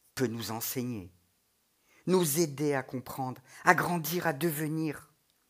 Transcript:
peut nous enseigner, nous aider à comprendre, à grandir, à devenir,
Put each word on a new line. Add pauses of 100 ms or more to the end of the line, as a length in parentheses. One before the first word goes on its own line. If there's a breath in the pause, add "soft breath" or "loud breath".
(140)
peut
nous
enseigner, (960 soft breath)
nous
aider
à
comprendre, (240 loud breath)
à
grandir,
à
devenir, (380)